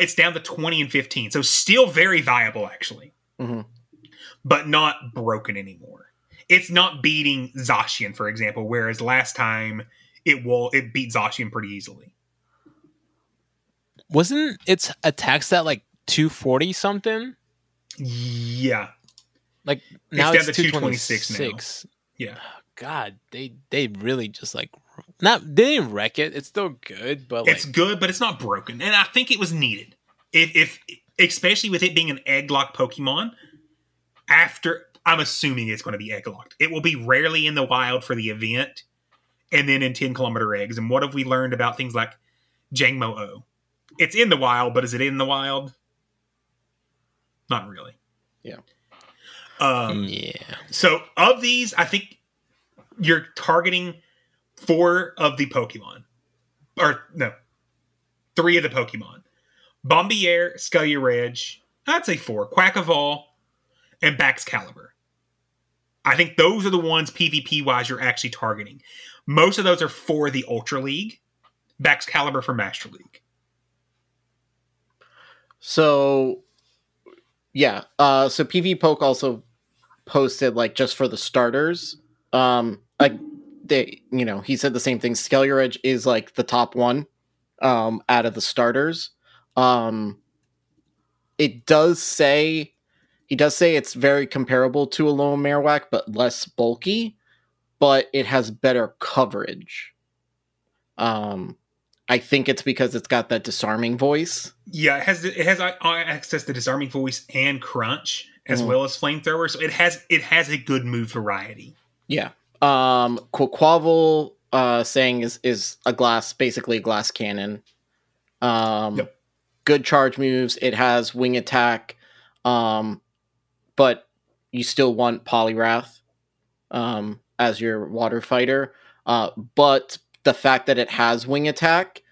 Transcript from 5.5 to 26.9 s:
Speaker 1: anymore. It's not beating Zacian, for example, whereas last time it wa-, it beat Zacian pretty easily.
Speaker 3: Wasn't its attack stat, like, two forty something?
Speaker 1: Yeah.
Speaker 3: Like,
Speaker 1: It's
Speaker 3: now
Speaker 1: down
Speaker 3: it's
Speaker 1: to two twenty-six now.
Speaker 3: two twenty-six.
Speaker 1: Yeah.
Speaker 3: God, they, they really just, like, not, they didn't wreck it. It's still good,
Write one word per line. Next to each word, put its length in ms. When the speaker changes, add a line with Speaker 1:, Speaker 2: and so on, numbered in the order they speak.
Speaker 1:
anymore. 560
It's 200
not 320
beating 560
Zacian, 600
for 120
example, 380
whereas 340
last 360
time 460
it 200
wa-, 280
it 200
beat 200
Zacian 400
pretty 160
easily. 440
Speaker 3:
Wasn't 560
its 260
attack 400
stat, 200
like, 180
two 220
forty 440
something? 640
Speaker 1:
Yeah. 920
Speaker 3:
Like, 240
Speaker 1:
It's 100
Speaker 3:
now 220
Speaker 1:
down 40
Speaker 3:
it's 100
Speaker 1:
to 80
two 160
twenty-six 600
now. 60
Speaker 3:
two 140
twenty-six. 360
Speaker 1:
Yeah. 220
Speaker 3:
God, 420
they, 220
they 200
really 380
just, 280
like, 160
not, 220
they 340
didn't 160
wreck 260
it. 160
It's 140
still 380
good, 420